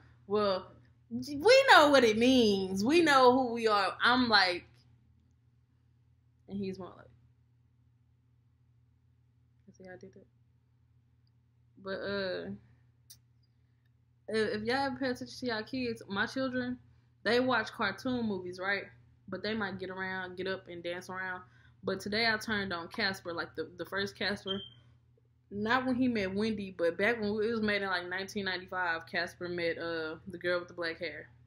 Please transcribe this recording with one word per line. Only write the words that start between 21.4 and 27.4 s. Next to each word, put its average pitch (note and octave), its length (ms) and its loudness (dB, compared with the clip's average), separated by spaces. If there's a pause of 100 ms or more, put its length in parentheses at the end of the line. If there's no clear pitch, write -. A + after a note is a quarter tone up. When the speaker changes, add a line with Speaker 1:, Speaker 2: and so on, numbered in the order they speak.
Speaker 2:
But F#3+ 160 -2
today G#3+ 320 0
I G#3+ 60 0
turned G3+ 360 -2
on E3+ 160 -8
Casper, F#3+ 440 -4
like, E3 220 -8
the, D#3 220 -6
the E3 80 -8
first G3 320 -4
Casper. G3 440 -4 (920)
Not A3 340 0
when B3+ 100 0
he B3+ 120 2
met G3+ 260 0
Wendy, G#3 440 -2
but E3+ 200 0
back A3+ 220 2
when G#3 100 -2
it G#3+ 220 0